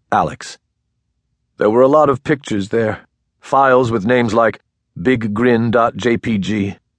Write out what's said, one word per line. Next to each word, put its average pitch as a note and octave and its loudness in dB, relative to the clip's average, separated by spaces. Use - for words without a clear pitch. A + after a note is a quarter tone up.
Alex. F2 -4
There G#2 2
were A2+ 4
a C3 6
lot D3 4
of C3 -2
pictures A2 -4
there, A2 -4
files C3 2
with A2+ -2
names A#2+ 0
like A2+ 0
Big A2+ -2
Grin A#2 0
dot A#2 0
J A#2 -2
P A2+ -4
G, G2 -4